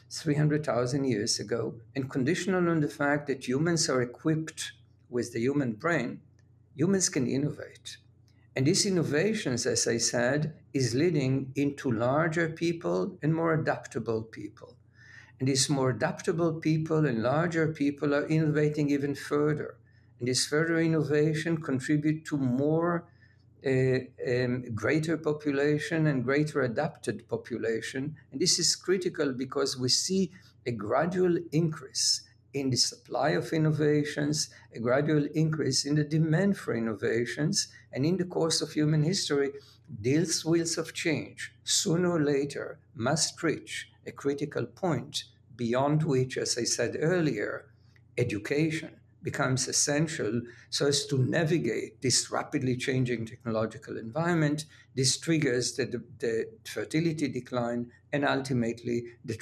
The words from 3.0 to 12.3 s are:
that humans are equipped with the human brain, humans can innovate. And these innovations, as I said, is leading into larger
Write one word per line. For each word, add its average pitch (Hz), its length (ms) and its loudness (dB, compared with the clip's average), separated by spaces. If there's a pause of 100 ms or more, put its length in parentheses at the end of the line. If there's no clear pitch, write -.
that - 200 -4
humans 156 440 2
are 131 100 4
equipped 160 720 -2 (380)
with 120 220 -2
the 113 80 -4
human 135 320 0
brain, 139 480 -2 (540)
humans 185 360 2
can 127 160 0
innovate. - 720 -6 (560)
And 131 120 2
these 190 200 4
innovations, 160 800 0
as 117 200 0
I 117 120 2
said, 131 560 0 (180)
is 123 220 0
leading 135 640 2
into 139 340 0
larger 156 580 2